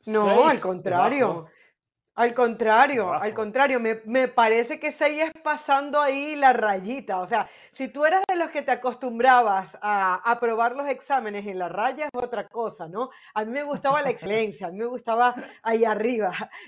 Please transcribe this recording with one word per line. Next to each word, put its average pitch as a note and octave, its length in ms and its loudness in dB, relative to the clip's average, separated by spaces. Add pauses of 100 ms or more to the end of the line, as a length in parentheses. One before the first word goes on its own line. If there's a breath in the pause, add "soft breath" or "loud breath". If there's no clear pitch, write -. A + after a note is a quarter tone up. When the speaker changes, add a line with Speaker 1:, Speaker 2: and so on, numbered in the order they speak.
Speaker 1:
No, G#3+ 180 2
Speaker 2:
Seis A#3 200 6
Speaker 1:
al D4+ 100 6
Speaker 2:
es - 60 -6
Speaker 1:
contrario. F#3+ 640 0
Speaker 2:
bajo. E3+ 200 -6 (640 soft breath)
Speaker 1:
Al A#3 200 0
contrario, A#3 680 4
Speaker 2:
Es F3+ 40 -2
bajo. D#3 160 -2
Speaker 1:
al G#3+ 100 -4
contrario, B3 460 0
me, A3 240 -4
me B3 240 0
parece A#3 540 2
que D4 100 -4
seis D4+ 300 0
es D#4+ 200 -4
pasando C#4+ 600 0
ahí C#4+ 340 -2
la C#4 160 6
rayita. G#3 680 -2
O F3+ 40 -6
sea, A3+ 220 -2 (240 loud breath)
si C4 160 -8
tú C#4+ 160 -4
eras E4+ 240 4
de F#4+ 80 0
los E4 140 -2
que D4+ 140 -6
te C4+ 80 -2
acostumbrabas A#3+ 1080 2
a G3 340 0 (140)
aprobar A#3 460 0
los C#4+ 140 -6
exámenes A3 580 -4
en F#3+ 100 -8
la F3+ 120 -4
raya, B3+ 420 -4
es A#3+ 100 -6
otra A#3 280 -6
cosa, G#3 400 -8
¿no? A#3 220 -6 (220 loud breath)
A G#3+ 120 -4
mí A3 60 -10
me C#4+ 120 -6
gustaba C#4+ 380 -2
la C#4 80 -2
Speaker 2:
<laughs> G#3+ 400 -2
Speaker 1:
excelencia, F3+ 180 -12
a E3+ 40 -8
mí F#3+ 80 -12
me A#3 80 -4
gustaba A#3+ 460 0 (300 loud breath)
ahí A3+ 220 2
arriba. G#3+ 480 0 (340 loud breath)